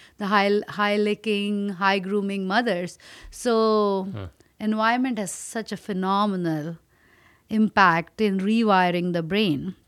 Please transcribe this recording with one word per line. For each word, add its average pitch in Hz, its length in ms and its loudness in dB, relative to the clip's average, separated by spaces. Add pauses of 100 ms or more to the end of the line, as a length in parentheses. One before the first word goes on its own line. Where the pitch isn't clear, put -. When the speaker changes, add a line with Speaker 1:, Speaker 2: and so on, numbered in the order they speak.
(200)
Speaker 1:
the 208 80 -4
high, 202 420 2
high 208 280 0
licking, 208 720 -2
high 196 300 0
grooming 196 480 -4
mothers. 190 520 -2 (320)
So 214 840 0
Speaker 2:
Huh. 98 140 -10 (320)
Speaker 1:
environment 220 580 0
has 196 140 -4
such - 400 -10
a 196 60 -8
phenomenal 185 1000 -2 (720)
impact 196 680 2
in 196 200 0
rewiring 185 760 2
the 170 100 -2
brain. 175 500 -2 (140)